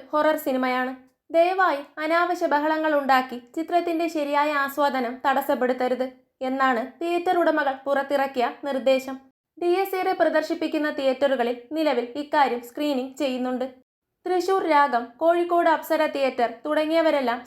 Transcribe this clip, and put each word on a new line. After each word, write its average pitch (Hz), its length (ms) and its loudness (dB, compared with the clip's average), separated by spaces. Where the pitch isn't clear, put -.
ഹൊറർ 302 240 2
സിനിമയാണ്. 254 720 -2
ദയവായി 339 480 4
അനാവശ്യ 339 480 0
ബഹളങ്ങൾ 311 520 0
ഉണ്ടാക്കി 254 400 2
ചിത്രത്തിന്റെ 339 720 -2
ശരിയായ 294 440 -2
ആസ്വാദനം 269 760 -2
തടസ്സപ്പെടുത്തരുത്" 254 880 0
എന്നാണ് 262 600 0
തിയേറ്റർ 349 380 0
ഉടമകൾ 311 340 2
പുറത്തിറക്കിയ 269 800 -2
നിർദ്ദേശം. 262 540 0
ഡി 349 40 0
എസ് 381 280 2
ഇറേ 370 180 0
പ്രദർശിപ്പിക്കുന്ന 320 800 0
തിയേറ്ററുകളിൽ 262 720 0
നിലവിൽ 285 440 0
ഇക്കാര്യം 285 440 0
സ്ക്രീനിംഗ് 269 560 -4
ചെയ്യുന്നുണ്ട്. 254 480 -4
തൃശൂർ 370 400 0
രാഗം, 277 500 2
കോഴിക്കോട് 339 540 2
അപ്സര 311 360 0
തിയേറ്റർ 262 480 -2
തുടങ്ങിയവരെല്ലാം 302 800 0